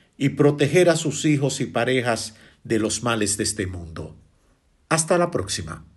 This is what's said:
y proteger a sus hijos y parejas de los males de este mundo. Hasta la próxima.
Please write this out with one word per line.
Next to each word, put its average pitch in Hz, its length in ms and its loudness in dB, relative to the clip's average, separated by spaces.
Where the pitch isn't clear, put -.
y 139 140 0
proteger 147 580 4
a 165 60 6
sus 156 300 -4
hijos 139 360 0
y 117 60 -4
parejas 117 680 -2
de 110 160 0
los 107 240 -2
males 113 360 0
de 107 40 -2
este 98 240 -4
mundo. 80 480 -12
Hasta 165 300 2
la 175 140 2
próxima. 80 520 -6